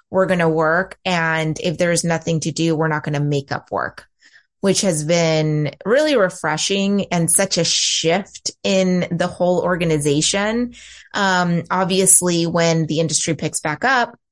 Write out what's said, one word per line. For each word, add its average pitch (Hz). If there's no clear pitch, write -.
we're 190
gonna 175
work. 160
And 160
if 165
there's 170
nothing 165
to 165
do, 165
we're 156
not 151
gonna 147
make 143
up -
work, 76
which 190
has 160
been 156
really 277
refreshing 196
and 170
such 196
a 170
shift -
in 185
the 175
whole 180
organization. 175
Um, 180
obviously, 180
when 165
the 151
industry 160
picks 151
back 151
up, 240